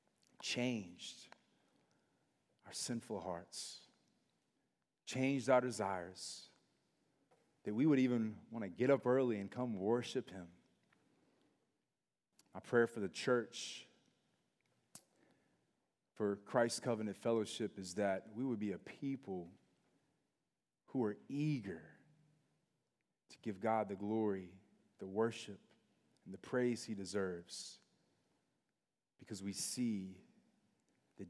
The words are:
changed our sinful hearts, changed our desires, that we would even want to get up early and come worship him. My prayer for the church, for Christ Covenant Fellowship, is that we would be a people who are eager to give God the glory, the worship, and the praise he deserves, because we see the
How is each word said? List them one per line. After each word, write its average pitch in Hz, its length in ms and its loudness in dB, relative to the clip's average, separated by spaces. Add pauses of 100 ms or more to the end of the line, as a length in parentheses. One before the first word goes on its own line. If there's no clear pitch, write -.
(400)
changed 113 760 -4 (1500)
our 98 60 -16
sinful 113 480 -4
hearts, - 600 -8 (1200)
changed 131 460 2
our 127 100 10
desires, 98 880 -2 (1160)
that 107 100 -4
we 123 100 4
would 147 140 8
even 117 380 4 (140)
want 113 140 -6
to 98 40 -4
get 117 220 4
up 135 160 6
early 123 320 6
and 98 120 -4
come 123 280 -2
worship 120 520 0
him. 92 160 -12 (2000)
My 95 60 -8
prayer 117 260 6
for 113 140 -8
the 98 80 0
church, - 800 0 (2250)
for 101 220 2 (100)
Christ 117 360 2
Covenant 107 340 -2
Fellowship, 110 600 0
is 90 160 -8
that 98 400 0
we 120 100 -4
would 123 140 0
be 104 140 -2
a 87 60 -6
people 101 720 -6 (1400)
who 127 180 0
are 104 120 0 (120)
eager 131 540 -2 (1500)
to - 120 -20
give 98 180 -6
God 110 280 2
the 101 80 -4
glory, 101 520 0 (520)
the 95 60 -8
worship, 107 520 -2 (680)
and 92 80 -12
the 95 60 -12
praise 123 460 0
he 113 100 -6
deserves, 92 840 -6 (1400)
because 98 240 -12
we 98 100 -4
see 98 640 -2 (1040)
the 98 120 -10